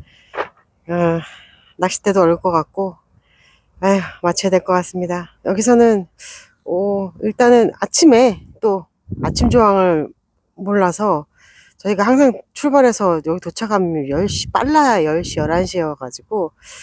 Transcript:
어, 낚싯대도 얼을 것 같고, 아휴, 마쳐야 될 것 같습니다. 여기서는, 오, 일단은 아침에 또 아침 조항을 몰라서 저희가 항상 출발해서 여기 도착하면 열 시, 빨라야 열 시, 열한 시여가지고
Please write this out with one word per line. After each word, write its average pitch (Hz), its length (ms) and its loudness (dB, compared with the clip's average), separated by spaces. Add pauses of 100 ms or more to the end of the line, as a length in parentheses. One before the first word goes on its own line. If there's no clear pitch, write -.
(880)
어, 170 320 -2 (580)
낚싯대도 185 440 0
얼을 170 160 4
것 185 140 -4
같고, 170 460 -4 (840)
아휴, 196 180 2 (240)
마쳐야 175 260 -2
될 180 140 2
것 190 100 -2
같습니다. 180 560 -4 (160)
여기서는, 220 600 2 (560)
오, 196 480 -4 (100)
일단은 240 580 4
아침에 240 680 4 (140)
또 196 260 -2 (340)
아침 220 280 0
조항을 196 600 2 (460)
몰라서 190 720 -2 (520)
저희가 196 260 -4
항상 254 300 4 (200)
출발해서 233 720 0
여기 165 140 -4
도착하면 175 680 -4
열 160 180 -2
시, - 240 -6
빨라야 254 540 2
열 156 180 -2
시, - 160 -8
열한 165 260 -2
시여가지고 160 840 -6 (320)